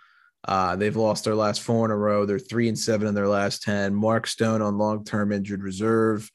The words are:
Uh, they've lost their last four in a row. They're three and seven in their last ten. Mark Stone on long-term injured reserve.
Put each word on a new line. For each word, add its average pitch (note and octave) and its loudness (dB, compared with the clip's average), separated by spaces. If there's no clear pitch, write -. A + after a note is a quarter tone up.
Uh, F#2 2
they've G#2 0
lost G#2+ 0
their G#2+ 0
last G#2 0
four A2+ 2
in A2 0
a G#2+ 0
row. G#2 2
They're G2+ 0
three A#2 0
and A2 -4
seven G#2+ 0
in G#2 0
their G2+ 0
last G2+ 0
ten. G2+ 0
Mark A2 2
Stone A2 0
on G2+ 0
long-term G#2+ -2
injured G2+ -4
reserve. G#2+ 0